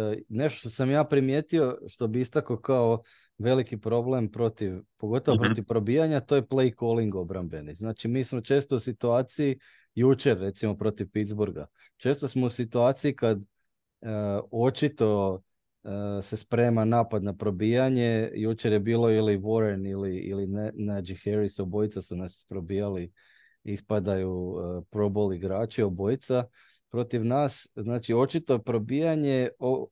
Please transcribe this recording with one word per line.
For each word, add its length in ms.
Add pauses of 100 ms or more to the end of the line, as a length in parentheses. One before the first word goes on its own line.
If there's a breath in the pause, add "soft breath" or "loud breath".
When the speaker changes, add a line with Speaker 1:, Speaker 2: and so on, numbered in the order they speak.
(280)
Speaker 1:
nešto 300
što 120
sam 200
ja 140
primijetio, 760 (100)
što 200
bi 120
istakao 360
kao 460 (360 soft breath)
veliki 380
problem 560
protiv, 400 (240)
pogotovo 380
Speaker 2:
Mhm. 100
Speaker 1:
protiv 200
probijanja, 560
to 160
je 60
play 360
calling 360
obrambeni. 600
Znači, 340
mi 160
smo 160
često 360
u 40
situaciji, 760 (360 soft breath)
jučer 440
recimo 380
protiv 360
Pittsburgha, 540 (300 soft breath)
često 320
smo 180
u 40
situaciji 680
kad, 220
e, 60 (1080)
očito, 880 (440)
e, 380
se 140
sprema 480
napad 400
na 120
probijanje. 1000
Jučer 380
je 80
bilo 300
ili 280
Warren 520
ili, 260
ili 300
Ne-, 280
Najee 500
Harris, 340
obojica 440
su 140
nas 320
probijali, 640 (520 soft breath)
ispadaju, 920
e, 320
Pro 180
Bowl 280
igrači, 460
obojica 600 (460 soft breath)
protiv 340
nas. 520
Znači, 380
očito 440
probijanje 920 (100)
o-, 340